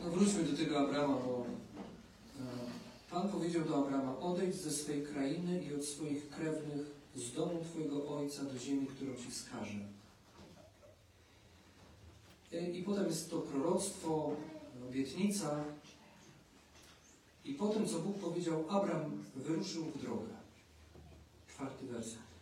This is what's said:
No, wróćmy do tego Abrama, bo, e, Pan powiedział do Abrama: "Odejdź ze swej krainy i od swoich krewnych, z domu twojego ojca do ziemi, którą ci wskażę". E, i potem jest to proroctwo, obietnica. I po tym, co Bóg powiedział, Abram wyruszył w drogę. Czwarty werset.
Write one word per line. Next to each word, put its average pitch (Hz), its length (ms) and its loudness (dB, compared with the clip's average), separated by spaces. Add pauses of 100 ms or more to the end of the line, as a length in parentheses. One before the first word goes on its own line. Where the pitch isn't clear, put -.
No, 175 60 0
wróćmy 180 340 6
do 143 140 4
tego 147 220 4
Abrama, 139 360 4
bo, 123 300 0 (920)
e, 127 40 -4 (680)
Pan 185 200 4
powiedział 165 360 2
do 143 200 4
Abrama: 135 340 2
"Odejdź 180 360 2
ze 151 160 -2
swej 143 320 0
krainy 160 600 0
i 143 100 -4
od 143 120 -2
swoich 147 440 -2
krewnych, 151 520 -2 (340)
z 120 180 -6
domu 165 380 0
twojego 147 460 -2
ojca 143 260 -2
do 131 160 -4
ziemi, 139 280 2
którą 131 280 -4
ci 120 160 -8
wskażę". 104 480 -6 (2750)
E, 175 180 0
i 180 120 -2
potem 202 220 4
jest 160 240 0
to 160 100 0
proroctwo, 156 960 2 (540)
obietnica. 151 760 2 (1800)
I 139 80 -2
po 208 140 2
tym, 208 200 4
co 165 120 2
Bóg 196 200 0
powiedział, 165 500 2
Abram 156 540 2 (120)
wyruszył 160 500 0
w 139 160 -4
drogę. 110 320 -4 (1120)
Czwarty 135 380 -8
werset. - 320 -6 (240)